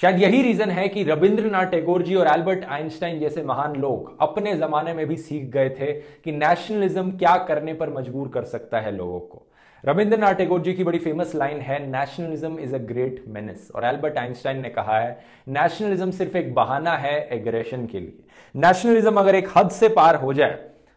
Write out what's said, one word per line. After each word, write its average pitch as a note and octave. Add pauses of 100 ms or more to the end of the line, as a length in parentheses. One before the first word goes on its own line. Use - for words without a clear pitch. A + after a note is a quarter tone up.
शायद F3+
यही G3+
रीजन G#3+
है F3+
कि G3
रविंद्रनाथ F#3+
टैगोर F3
जी E3+
और F3
अल्बर्ट E3+
आइंस्टाइन D#3
जैसे D3+
महान C#3
लोग C3+
अपने G3
जमाने D#3
में D#3
भी D#3+
सीख D3
गए C3
थे C#3
कि -
नेशनलिज्म F3+
क्या F3+
करने D#3
पर D#3+
मजबूर C3
कर B2
सकता -
है G#2+
लोगों F2+
को। - (380)
रविंद्रनाथ G#3
टैगोर F3+
जी F3+
की F3+
बड़ी E3+
famous E3
line D3
है, C3+
"Nationalism D#3+
is C3
a B2+
great B2+
menace।" -
और -
अल्बर्ट C#3+
आइंस्टाइन C3
ने A#2+
कहा A2
है, A#2 (280)
"Nationalism F3+
सिर्फ F#3
एक C#3+
बहाना C#3
है D3
aggression A2+
के G2
लिए। - (360)
Nationalism G#3
अगर G3
एक F#3 (100)
हद F#3
से A3
पार D#3+
हो C3+
जाए C3+ (380)